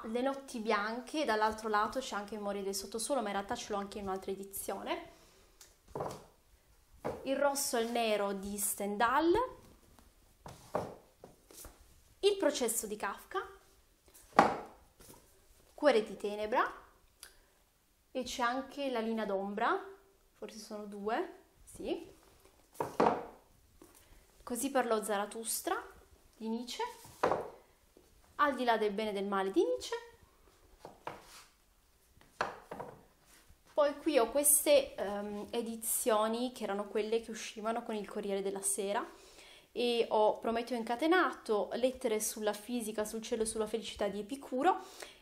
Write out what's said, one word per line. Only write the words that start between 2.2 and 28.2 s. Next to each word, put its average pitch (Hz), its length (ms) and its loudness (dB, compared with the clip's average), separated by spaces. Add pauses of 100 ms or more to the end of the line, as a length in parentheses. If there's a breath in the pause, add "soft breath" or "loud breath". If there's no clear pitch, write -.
Memorie 202 260 -4
del 196 100 -2
sottosuolo, 226 480 -2
ma 208 60 -2
in 196 80 -2
realtà 202 180 -2
ce - 180 -6
l'ho 208 60 -2
anche 196 220 -6
in 202 60 -6
un'altra 190 260 -4
edizione. 202 800 -6 (2250 loud breath)
Il 269 100 0
rosso - 420 0
e 233 40 4
il 233 100 -2
nero 214 420 2
di 202 240 -6
Stendhal. 208 760 2 (3000)
Il 403 160 6
processo 262 500 0
di 208 80 -8
Kafka. 214 520 -6 (2250)
Cuore 262 280 6
di 214 140 -10
tenebra. 214 480 0 (1400 loud breath)
E 262 140 -4
c'è 247 180 -6
anche 262 480 -2
La 233 120 -2
linea 220 240 -2
d'ombra, 208 540 0 (540)
forse 214 240 -14
sono 208 280 -12
due, 208 580 -4 (320)
sì. 294 400 -8 (2250 soft breath)
Così 247 240 -2
parlò 233 320 2
Zarathustra 214 720 -2 (600)
di 220 100 -8
Nietzsche. 233 360 -4 (1500)